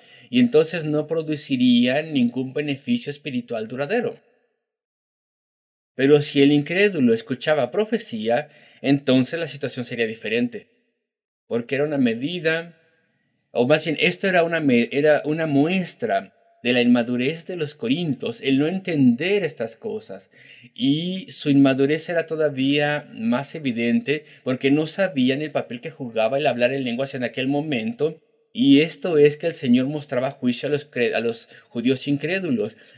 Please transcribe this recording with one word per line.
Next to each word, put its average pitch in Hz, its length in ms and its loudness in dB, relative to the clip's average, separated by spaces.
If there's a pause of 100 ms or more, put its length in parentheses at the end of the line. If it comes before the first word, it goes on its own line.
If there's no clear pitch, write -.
(300)
y 120 100 2
entonces 156 440 2
no 151 220 -2
produciría 139 960 2
ningún 131 500 -2
beneficio 135 580 -4
espiritual 120 560 -8
duradero. 143 540 -4 (1800)
Pero 143 240 6
si 143 220 2
el 143 100 6
incrédulo 151 640 2
escuchaba 127 560 -2
profecía, 143 800 -2 (320)
entonces 135 580 2
la 160 80 -6
situación 131 380 -10
sería 117 200 -4
diferente, 110 640 -6 (760)
porque 120 300 -4
era 139 80 0
una 151 140 -2
medida, 160 800 -2 (720)
o 123 160 0
más 156 200 2
bien, 156 140 -4
esto 175 280 0
era 180 160 4
una 165 160 -2
me-, 120 320 2
era 143 320 2
una 156 220 -2
muestra 139 880 0 (280)
de 120 100 0
la 123 100 2
inmadurez 123 640 0
de 185 100 -8
los 156 180 -6
corintios, 131 680 -4
el 135 160 2
no 147 80 2
entender 170 760 2
estas 117 320 -8
cosas, 101 540 -12 (440)
y 165 560 -2
su 147 200 -4
inmadurez 139 580 4
era 165 180 -2
todavía 147 880 -2
más 120 400 -2
evidente 120 680 -2 (180)
porque 127 280 0
no 151 180 2
sabían 139 520 0
el 151 120 -6
papel 120 280 -6
que 120 100 -12
jugaba 117 460 -2
el 147 120 0
hablar 123 240 2
en 139 120 -4
lenguas 123 300 -4
en 127 80 -6
aquel 131 240 -4
momento, 143 720 -2 (320)
y 139 280 6
esto 165 380 0
es 147 180 6
que - 100 -8
el 160 80 -2
Señor 127 320 2
mostraba 139 460 -4
juicio 123 360 -4
a 147 40 -2
los 139 180 -4
cre-, 117 240 0
a 113 60 -2
los 113 280 -6 (200)
judíos 127 400 -2
incrédulos. 143 680 -2 (220)